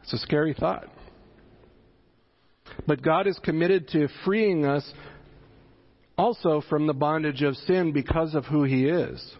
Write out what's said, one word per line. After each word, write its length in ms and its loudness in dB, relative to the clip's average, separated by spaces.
It's 100 -10
a 60 -4
scary 340 0
thought. 360 -4
But 160 0
God 240 2
is 120 -2
committed 500 0
to 200 2
freeing 420 2
us 260 0
also 440 2
from 260 0
the 80 0
bondage 480 0
of 140 2
sin 340 0
because 460 0
of 80 -2
who 180 2
he 240 2
is 540 -2